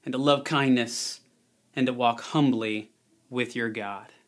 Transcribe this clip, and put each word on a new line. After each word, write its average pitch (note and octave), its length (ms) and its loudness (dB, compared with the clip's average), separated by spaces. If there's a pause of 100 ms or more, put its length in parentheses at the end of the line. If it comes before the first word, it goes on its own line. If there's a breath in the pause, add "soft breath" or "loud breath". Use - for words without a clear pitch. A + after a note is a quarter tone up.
and C3 100 -8
to B2+ 40 -4
love C#3 260 2
kindness C3 760 0 (560)
and C3 100 -2
to B2+ 80 -2
walk A#2+ 280 0
humbly A2+ 680 0 (400)
with B2 260 -4
your A#2 140 -2
God. G2+ 380 -8 (200)